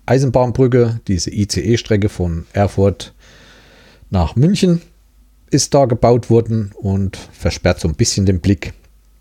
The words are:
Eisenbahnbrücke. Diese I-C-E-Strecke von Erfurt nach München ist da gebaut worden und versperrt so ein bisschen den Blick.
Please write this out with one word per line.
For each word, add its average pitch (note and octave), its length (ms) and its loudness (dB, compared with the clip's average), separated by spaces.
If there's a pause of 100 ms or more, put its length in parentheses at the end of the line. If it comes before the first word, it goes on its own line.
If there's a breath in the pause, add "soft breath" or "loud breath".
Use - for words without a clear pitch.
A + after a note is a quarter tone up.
Eisenbahnbrücke. B2 1040 2
Diese - 260 -4
I-C-E-Strecke G#2 760 0
von E2+ 440 -6
Erfurt G2 640 -2 (960 soft breath)
nach E2+ 240 -2
München E3+ 480 2 (680)
ist - 240 0
da C#3 120 6
gebaut A#2+ 440 2
worden A2+ 460 0
und G2 420 -4
versperrt - 640 -4
so - 80 -4
ein D#2 80 -2
bisschen G2+ 320 0
den F#2+ 120 2
Blick. - 340 -2 (480)